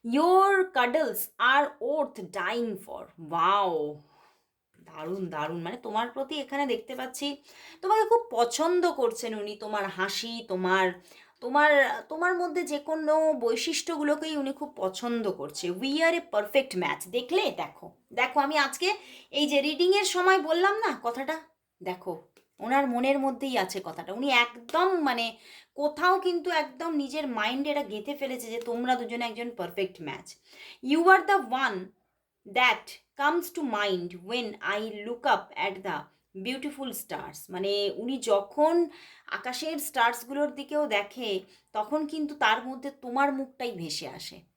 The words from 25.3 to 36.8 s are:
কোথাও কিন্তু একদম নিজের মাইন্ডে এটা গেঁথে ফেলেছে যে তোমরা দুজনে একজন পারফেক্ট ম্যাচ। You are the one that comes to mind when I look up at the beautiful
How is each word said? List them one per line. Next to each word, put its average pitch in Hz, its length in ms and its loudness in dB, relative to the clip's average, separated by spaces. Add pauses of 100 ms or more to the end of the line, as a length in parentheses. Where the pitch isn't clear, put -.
কোথাও 302 460 2
কিন্তু 359 300 -2
একদম 320 440 -2
নিজের 285 340 -2
মাইন্ডে 247 420 -2
এটা 285 220 0
গেঁথে 214 220 -6
ফেলেছে 254 360 -6
যে 233 100 -4
তোমরা 240 340 -2
দুজনে 240 320 -4
একজন 233 240 -6
পারফেক্ট 185 520 -6
ম্যাচ। 143 240 -10 (560)
You 285 260 2
are 381 180 8
the 392 140 4 (240)
one 208 140 -2 (680)
that 240 380 2 (320)
comes 302 340 2
to 330 120 -6 (160)
mind 185 300 0 (160)
when 233 220 -4 (300)
I 214 40 -2 (240)
look 240 220 -8
up 208 180 4 (120)
at 190 260 -2
the 175 140 -4 (500)
beautiful 269 460 -6